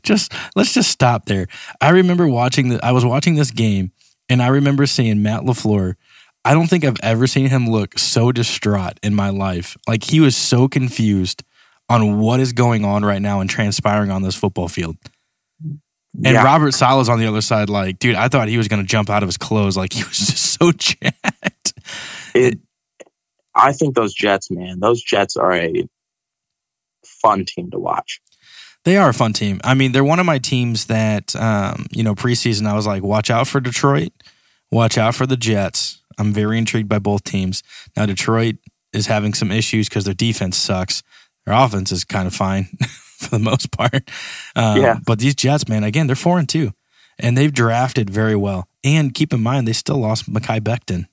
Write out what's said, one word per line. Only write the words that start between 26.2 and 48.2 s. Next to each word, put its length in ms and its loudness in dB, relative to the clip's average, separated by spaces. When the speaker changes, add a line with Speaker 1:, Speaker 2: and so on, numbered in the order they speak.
Speaker 2:
fun 400 0
team 260 -12
to 80 -8
watch. 420 -6
Speaker 1:
They 120 4
are 140 6
a 40 -2
fun 180 0
team. 300 -4
I 120 2
mean, 180 2
they're 120 4
one 140 2
of 80 0
my 120 2
teams 480 -2
that, 500 -2
um, 540 -2
you 120 -4
know, 120 0
preseason, 520 -2
I 80 -2
was 120 -2
like, 160 -2
"Watch 280 0
out 160 2
for 140 -2
Detroit. 520 0
Watch 280 2
out 160 2
for 120 -2
the 100 0
Jets." 640 -2
I'm 140 0
very 260 0
intrigued 300 -2
by 100 0
both 260 -2
teams. 380 -4
Now, 100 0
Detroit 500 0
is 140 -2
having 280 0
some 180 -2
issues 360 0
'cause 160 -4
their 100 -2
defense 420 -2
sucks. 460 -4
Their 80 0
offense 380 2
is 120 -4
kind 220 -4
of 80 -4
fine 300 -2
<laughs> 540 -10
for 120 -8
the 80 -2
most 320 -2
part. 400 -2
Um, 240 2
Speaker 2:
Yeah. 260 2
Speaker 1:
but 140 2
these 140 2
Jets, 340 0
man, 160 0
again, 220 0
they're 100 0
four 220 0
and 100 0
two, 240 -2
and 200 0
they've 140 2
drafted 580 0
very 260 0